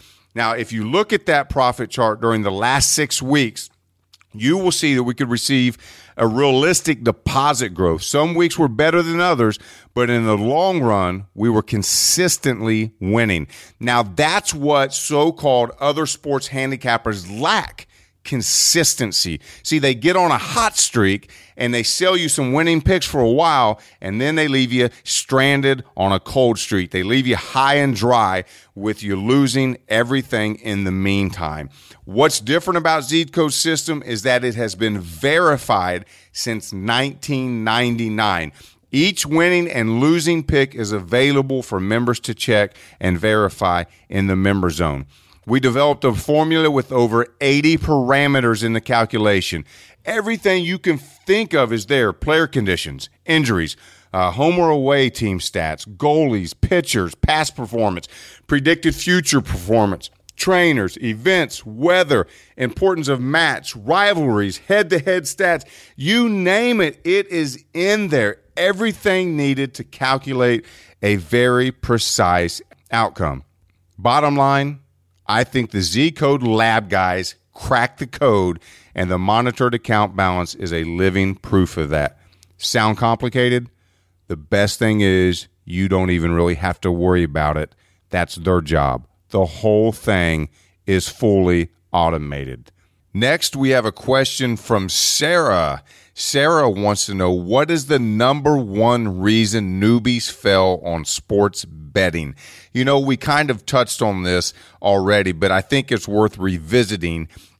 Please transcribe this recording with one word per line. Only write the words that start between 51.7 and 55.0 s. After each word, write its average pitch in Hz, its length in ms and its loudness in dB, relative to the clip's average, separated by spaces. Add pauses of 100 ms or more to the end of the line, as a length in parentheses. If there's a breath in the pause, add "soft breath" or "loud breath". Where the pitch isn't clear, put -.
is 107 140 -4
there. 120 260 2
Player 156 340 0
conditions, 90 640 -4 (160)
injuries, 117 540 0 (340 soft breath)
uh, 92 200 0
home 156 260 2
or 165 100 4
away 139 400 2